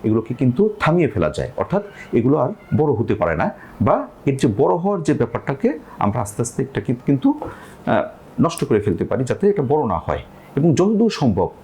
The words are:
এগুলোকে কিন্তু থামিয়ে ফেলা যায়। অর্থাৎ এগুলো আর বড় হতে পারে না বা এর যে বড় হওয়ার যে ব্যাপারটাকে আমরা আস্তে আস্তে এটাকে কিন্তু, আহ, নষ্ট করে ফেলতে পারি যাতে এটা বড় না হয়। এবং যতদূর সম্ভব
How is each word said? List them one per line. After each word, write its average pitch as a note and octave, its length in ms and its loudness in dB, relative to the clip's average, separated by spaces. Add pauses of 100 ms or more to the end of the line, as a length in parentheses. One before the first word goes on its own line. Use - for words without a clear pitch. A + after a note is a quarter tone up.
এগুলোকে A2+ 300 0
কিন্তু C3+ 460 2
থামিয়ে D#3+ 280 2
ফেলা E2 220 0
যায়। C2 280 -6
অর্থাৎ G3+ 260 -2 (300)
এগুলো B2+ 240 2
আর C3+ 120 0 (280)
বড় D3 160 2
হতে G#2+ 220 0
পারে E2+ 200 0
না A2+ 140 0 (320)
বা F#3+ 260 2 (180)
এর C3 120 0
যে C#3 100 2 (100)
বড় E3 180 2
হওয়ার F3+ 280 -2
যে - 100 0
ব্যাপারটাকে C3+ 680 -2 (200)
আমরা G#2 220 0
আস্তে G#2+ 200 -6
আস্তে A#2+ 220 -2
এটাকে B2 320 -4 (100)
কিন্তু, G3 340 2 (460)
আহ, A2+ 180 2 (380)
নষ্ট D#3+ 240 0
করে A#2 140 2
ফেলতে G2+ 260 -2
পারি B2 180 -2
যাতে B2+ 260 0
এটা G3+ 120 0
বড় C#3 260 0
না F2+ 100 -2
হয়। - 260 -4 (320)
এবং D#3+ 180 4
যতদূর G#3+ 360 4
সম্ভব G2+ 400 0 (140)